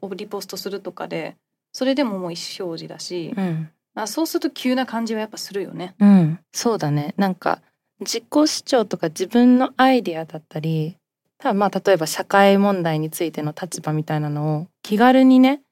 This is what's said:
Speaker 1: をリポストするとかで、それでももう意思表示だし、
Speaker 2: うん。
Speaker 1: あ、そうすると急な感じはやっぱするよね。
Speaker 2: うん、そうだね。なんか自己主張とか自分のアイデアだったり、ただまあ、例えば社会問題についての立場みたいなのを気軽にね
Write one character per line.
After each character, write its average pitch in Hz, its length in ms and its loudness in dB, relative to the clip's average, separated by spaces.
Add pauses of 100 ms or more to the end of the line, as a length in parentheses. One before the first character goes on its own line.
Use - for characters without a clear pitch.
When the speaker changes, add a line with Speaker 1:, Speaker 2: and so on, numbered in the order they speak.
Speaker 1:
を 196 140 -10
リ 202 120 -10
ポ 202 140 -10
ス 196 60 -14
ト 196 100 -14
す 196 120 -12
る 190 120 -8
と 180 100 -12
か 165 160 -12
で、 165 300 -10 (360)
そ - 120 -6
れ 269 100 2
で 285 80 0
も 226 100 -2
も 190 60 -4
う - 20 -8
意 180 40 -6
思 170 420 -10
表 165 140 -8
示 156 80 -14
だ 156 100 -18
し、 170 380 -10
Speaker 2:
う 196 40 -4
ん。 160 300 -4 (240)
Speaker 1:
あ、 214 120 -8
そ 302 160 -4
う 330 40 0
す - 80 -4
る 339 60 -4
と 311 100 -4
急 254 240 -2
な 254 120 -2
感 226 200 -6
じ 226 80 -4
は 214 60 -4
や 214 60 -6
っ - 20 -12
ぱ - 80 -20
す - 160 -12
る 196 100 -4
よ - 100 -10
ね。 175 260 -10
Speaker 2:
う 202 80 6
ん、 175 320 6 (140)
そ 233 220 -2
う 190 40 -2
だ 151 120 -2
ね。 147 260 -2
な 196 120 0
ん 180 60 -2
か - 260 -2 (400)
自 233 200 -6
己 233 100 -12
主 302 320 0
張 - 220 0
と - 120 -6
か 165 120 -4
自 175 180 -6
分 247 320 6
の 254 180 -2
ア 262 160 4
イ 247 100 2
デ 175 160 -6
ア 160 60 -8
だ 160 140 -12
っ - 100 -14
た 156 120 -8
り、 160 360 -2 (420)
た 269 120 -2
だ 208 40 0
ま 202 120 2
あ、 185 40 -2
例 190 220 0
え 180 40 6
ば 160 100 -2
社 - 180 -6
会 196 340 6
問 196 240 2
題 160 180 -2
に 156 100 -4
つ - 120 -8
い 156 100 -2
て 156 100 -8
の 151 180 -4
立 165 200 -10
場 156 120 -4
み 156 120 -2
た 156 120 -4
い 151 40 -2
な 147 100 -4
の 151 300 -4
を 170 60 -10 (160)
気 208 140 -2
軽 254 280 6
に 262 160 8
ね 269 320 4